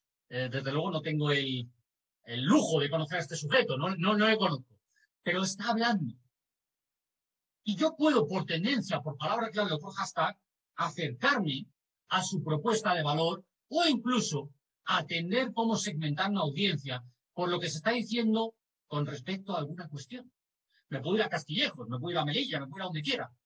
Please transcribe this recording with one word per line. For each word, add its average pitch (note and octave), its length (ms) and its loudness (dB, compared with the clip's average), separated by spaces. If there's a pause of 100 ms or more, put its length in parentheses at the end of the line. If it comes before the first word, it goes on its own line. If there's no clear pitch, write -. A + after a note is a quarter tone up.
(300)
eh, B2+ 220 -2
desde C3+ 200 -4
luego E3+ 200 0
no D#3 100 -2
tengo D3+ 300 0
el, C3 360 0 (580)
el A#2+ 180 -6
lujo E3 360 6
de C#3 100 2
conocer D#3+ 280 0
a E3 40 -2
este D#3 140 -8
sujeto, D3 420 2
no, F3+ 180 0
no, G3 200 2
no G#3+ 120 4
le A3 100 4
conozco. D#3 420 -2 (440)
Pero F#3 200 0
está G#3 260 -2
hablando. G#3+ 440 2 (1500)
Y G#3 120 0
yo D#4 200 2
puedo, C#4 320 4
por F3+ 180 -2
tendencia, F3 560 0
por C#3 160 -6
palabra A3 320 0
clave F#3+ 240 0
o D3 60 0
por F#3+ 140 -10
hashtag, F3+ 420 -2 (400)
acercarme E3 920 -2 (420)
a F#3+ 140 2
su E3 200 -2
propuesta F3 520 0
de D#3+ 80 0
valor D#3+ 420 0 (240)
o E4 160 4
incluso A3+ 640 0 (360)
atender F3+ 680 0
cómo A3+ 240 2
segmentar D#3+ 540 0
una G3 100 2
audiencia C#3+ 640 -2 (300)
por F3+ 160 -2
lo F3+ 100 0
que E3+ 100 -4
se D#3 80 -6
está G#3+ 140 0
diciendo A3+ 640 0 (320)
con D3 180 -2
respecto F#3 500 -6
a E3 40 -2
alguna D#3 280 -8
cuestión. D3 420 -12 (600)
Me C3 100 -4
puedo D#3 180 0
ir G#3+ 40 4
a G3 80 -2
Castillejos, E3 580 -4
me B2 120 -4
puedo F3 140 -4
ir E3+ 40 -2
a D3 80 2
Melilla, D3 340 -2
me C3+ 80 -8
puedo F#3+ 120 -12
ir - 20 -8
a F#3 40 -4
donde D#3+ 180 -4
quiera, D3+ 280 -4 (140)